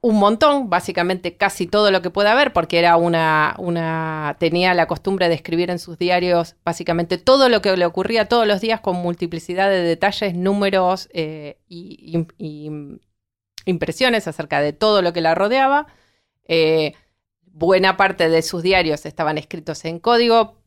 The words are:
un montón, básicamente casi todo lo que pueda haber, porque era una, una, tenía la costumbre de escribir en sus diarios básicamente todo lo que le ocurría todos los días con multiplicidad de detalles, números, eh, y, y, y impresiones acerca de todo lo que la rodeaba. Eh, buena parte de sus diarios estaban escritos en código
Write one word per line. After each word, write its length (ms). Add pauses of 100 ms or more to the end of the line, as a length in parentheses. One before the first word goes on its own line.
un 200
montón, 500
básicamente 680
casi 300
todo 240
lo 120
que 80
pueda 200
haber, 220
porque 260
era 180
una, 600
una, 800
tenía 340
la 140
costumbre 420
de 60
escribir 360
en 100
sus 180
diarios 560 (100)
básicamente 540
todo 300
lo 140
que 140
le 80
ocurría 440
todos 180
los 140
días 200
con 140
multiplicidad 720
de 140
detalles, 540
números, 760
eh, 460 (100)
y, 560 (140)
y, 80 (220)
y 20 (960)
impresiones 640
acerca 320
de 120
todo 300
lo 100
que 80
la 140
rodeaba. 540 (580)
Eh, 480 (480)
buena 540
parte 320
de 140
sus 200
diarios 420
estaban 320
escritos 480
en 140
código 680